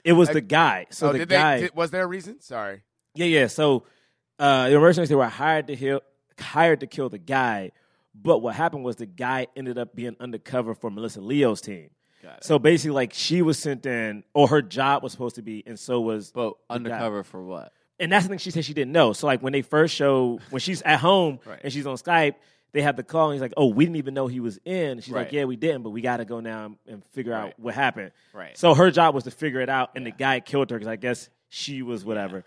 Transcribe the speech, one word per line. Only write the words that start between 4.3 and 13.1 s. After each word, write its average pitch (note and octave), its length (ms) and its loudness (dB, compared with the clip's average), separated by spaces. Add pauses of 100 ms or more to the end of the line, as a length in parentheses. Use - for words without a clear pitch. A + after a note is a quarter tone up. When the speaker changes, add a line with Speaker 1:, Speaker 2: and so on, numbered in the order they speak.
Speaker 1:
uh, C3+ 320 4
the D3 100 8
mercenaries, E3+ 300 6
they D3+ 40 4
were C3 120 4
hired D3 400 -2
to D3 80 -10
heal, C3+ 260 -4 (380)
hired D#3+ 420 4
to C3 60 -8
kill C3+ 240 -8
the G2+ 80 -12
guy. G#2+ 540 -2 (420)
But A#2+ 240 4
what A2+ 160 -2
happened D3+ 300 -2
was A#2+ 120 -6
the A#2 100 -10
guy B2 480 -4
ended B2+ 240 -8
up A#2 160 -10
being A#2 260 -10
undercover A#2+ 540 -6
for A2+ 160 -10
Melissa G#2+ 300 -10
Leo's A#2+ 400 0
team. F2 300 -16 (320)
Speaker 3:
Got E2+ 160 -20
it. - 60 -18
Speaker 1:
So D3+ 140 4
basically, D3+ 360 4
like, B2+ 180 0